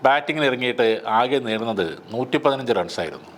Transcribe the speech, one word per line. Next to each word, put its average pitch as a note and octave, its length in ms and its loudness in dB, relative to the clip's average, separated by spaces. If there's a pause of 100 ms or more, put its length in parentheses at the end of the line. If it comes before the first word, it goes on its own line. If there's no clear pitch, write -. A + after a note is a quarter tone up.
ബാറ്റിങ്ങിന് D3 440 2
ഇറങ്ങിയിട്ട് B2 400 2 (300)
ആകെ B2+ 280 2
നേടുന്നത് A2 400 -2 (260)
നൂറ്റിപ്പതിനഞ്ച് C3 640 -2
റൺസായിരുന്നു. D#2+ 600 -8